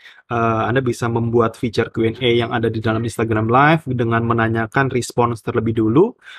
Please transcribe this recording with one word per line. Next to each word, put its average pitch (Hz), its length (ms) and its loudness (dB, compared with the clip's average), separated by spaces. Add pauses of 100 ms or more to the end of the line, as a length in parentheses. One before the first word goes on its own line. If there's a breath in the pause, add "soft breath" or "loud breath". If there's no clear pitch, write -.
(300 loud breath)
eh, 113 380 0
Anda 120 100 0
bisa 123 320 -2
membuat 117 480 0
feature 117 320 -2
Q 113 160 0
and 110 160 -4
A 123 80 4
yang 117 240 2
ada 117 160 0
di 110 80 -4
dalam 113 240 -2
Instagram 113 480 -2
Live 147 400 2
dengan 117 320 0
menanyakan 113 720 0
respons 120 480 -2
terlebih 117 320 -2
dulu. 117 400 2 (240 loud breath)